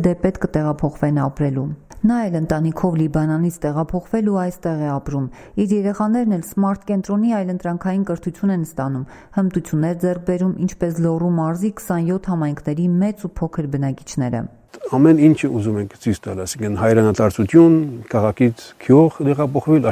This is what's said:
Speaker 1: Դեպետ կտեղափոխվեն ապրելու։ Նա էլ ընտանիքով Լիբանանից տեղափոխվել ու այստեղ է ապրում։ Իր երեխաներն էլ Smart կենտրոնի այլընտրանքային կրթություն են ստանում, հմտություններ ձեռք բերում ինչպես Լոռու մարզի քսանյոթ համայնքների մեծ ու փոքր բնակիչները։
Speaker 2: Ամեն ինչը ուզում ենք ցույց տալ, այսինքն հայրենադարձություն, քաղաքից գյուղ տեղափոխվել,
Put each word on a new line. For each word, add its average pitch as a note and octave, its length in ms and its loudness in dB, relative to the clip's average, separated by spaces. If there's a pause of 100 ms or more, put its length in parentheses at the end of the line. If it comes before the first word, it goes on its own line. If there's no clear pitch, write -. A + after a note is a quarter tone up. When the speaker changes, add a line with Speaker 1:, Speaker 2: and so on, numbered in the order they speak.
Speaker 1:
Դեպետ F3+ 380 0
կտեղափոխվեն D3 840 0
ապրելու։ C#3 440 -2 (320)
Նա A#3 140 4 (100)
էլ F3 80 -2
ընտանիքով D#3+ 640 0
Լիբանանից D#3 640 0
տեղափոխվել F3 720 -4
ու G3 100 0
այստեղ F3 400 -4
է D3 80 -2
ապրում։ C#3 360 -4 (360)
Իր G#3 140 0
երեխաներն G#3+ 580 0
էլ E3 140 -2
Smart G3 400 -4
կենտրոնի G#3 500 -2
այլընտրանքային F#3 680 -4
կրթություն F3 480 -4
են E3 100 -2
ստանում, C3+ 380 -6 (340)
հմտություններ E3+ 640 -2
ձեռք F3+ 240 -2
բերում F#3 300 0 (100)
ինչպես E3+ 400 -4
Լոռու E3 320 0
մարզի E3+ 400 -2
քսանյոթ F3+ 540 -4
համայնքների D3+ 540 -4 (180)
մեծ G#3 180 -4
ու F3 160 -8
փոքր D#3 380 -6
բնակիչները։ C3+ 680 -4 (560)
Speaker 2:
Ամեն D#3 320 6
ինչը C#3+ 200 0 (120)
ուզում G#2 200 -2
ենք G2+ 200 -10
ցույց G#2 240 0
տալ, F#2+ 160 -8
այսինքն G#2 400 -6
հայրենադարձություն, A2+ 960 6 (320)
քաղաքից A2+ 560 0 (140)
գյուղ D3+ 360 6 (120)
տեղափոխվել, C#3+ 600 2